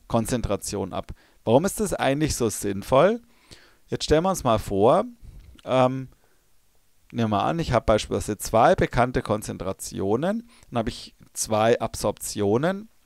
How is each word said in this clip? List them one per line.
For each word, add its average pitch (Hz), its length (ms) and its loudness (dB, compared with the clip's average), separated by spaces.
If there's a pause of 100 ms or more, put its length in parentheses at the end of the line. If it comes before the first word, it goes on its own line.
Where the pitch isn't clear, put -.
Konzentration 104 880 -2
ab. - 180 -8 (320)
Warum 123 220 4
ist - 120 -6
das 208 140 -2
eigentlich 135 440 0
so 120 120 2
sinnvoll? 131 720 2 (680)
Jetzt - 160 -6
stellen 151 200 4
wir 190 60 0
uns - 140 -4
mal 113 140 4
vor, 110 460 4 (640)
ähm, 131 420 0 (1040)
nehmen 113 200 0
wir 101 100 2
an, 151 160 0
ich 156 140 -4
habe 113 120 2
beispielsweise 107 540 0
zwei 135 360 4
bekannte 127 460 0
Konzentrationen, 107 1300 -4 (220)
dann 120 80 -4
habe 113 100 -4
ich - 260 -12 (200)
zwei 110 440 2
Absorptionen. 113 1120 -2 (180)